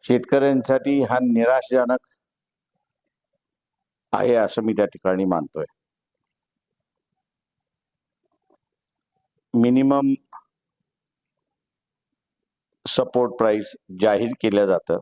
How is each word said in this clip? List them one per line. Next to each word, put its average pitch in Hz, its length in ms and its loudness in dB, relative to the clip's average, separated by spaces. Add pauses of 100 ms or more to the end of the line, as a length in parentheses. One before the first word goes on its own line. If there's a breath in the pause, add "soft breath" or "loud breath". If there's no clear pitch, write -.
शेतकऱ्यांसाठी 135 960 0
हा 135 200 -2
निराशाजनक 123 840 0 (2000)
आहे 107 220 0
असं 110 280 -2
मी 110 100 -2
त्या 104 120 0
ठिकाणी 92 400 -2
मानतोय. 78 400 -4 (4000)
मिनिमम 135 600 2 (2750)
सपोर्ट 123 520 -2
प्राइस 107 360 0 (260)
जाहीर 107 400 2
केलं 101 260 2
जातं 90 360 -2